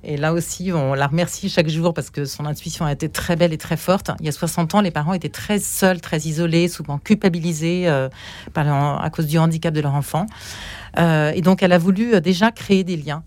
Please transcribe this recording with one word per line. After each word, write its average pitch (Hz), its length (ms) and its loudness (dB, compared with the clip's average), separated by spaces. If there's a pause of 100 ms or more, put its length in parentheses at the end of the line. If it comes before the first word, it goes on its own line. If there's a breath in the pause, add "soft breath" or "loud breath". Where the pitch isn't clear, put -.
Et 151 140 -6
là 151 160 0
aussi, 175 400 -4
on 139 220 0
la 139 140 0
remercie 165 420 -2
chaque 160 180 2
jour 165 260 0
parce 139 160 -6
que 147 140 -6
son 143 220 -8
intuition 156 400 -6
a 147 80 0
été 147 160 -4
très - 260 -2
belle 170 160 4
et 156 60 -6
très - 180 -4
forte. 180 360 -2 (100)
Il 160 40 -6
y 151 40 -2
a - 20 -4
soixante 165 420 -2
ans, 202 60 4
les 190 120 0
parents 156 220 -2
étaient 175 140 -4
très - 320 -2
seuls, 185 400 0
très 165 200 -4
isolés, 165 500 0
souvent 143 300 -6
culpabilisés, 175 880 0
euh, 135 180 2 (460 loud breath)
par 156 100 0
le, 147 80 2
à 143 380 0
cause 156 180 -2
du 156 100 2
handicap 165 360 2
de 151 80 0
leur 143 140 0
enfant. 151 300 -2 (720 loud breath)
Euh, 156 340 4
et - 100 -2
donc, 185 220 4
elle 180 100 6
a 180 40 8
voulu, 196 360 4
euh, 185 80 6
déjà 185 300 4
créer 196 340 2
des 180 100 -4
liens 151 320 -6